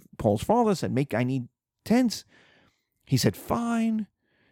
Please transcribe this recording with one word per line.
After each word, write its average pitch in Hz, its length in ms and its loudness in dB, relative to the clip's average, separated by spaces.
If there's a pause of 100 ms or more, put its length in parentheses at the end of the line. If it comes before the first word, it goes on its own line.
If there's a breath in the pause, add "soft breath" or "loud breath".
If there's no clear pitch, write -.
(180)
Paul's 107 260 0
father, 220 300 2
said, 123 180 -4
"Make, 131 220 -2
I 117 100 0
need 127 260 -4 (340)
tents." 240 420 0 (800 soft breath)
He 135 120 2
said, - 180 2
"Fine. 226 720 -2 (440)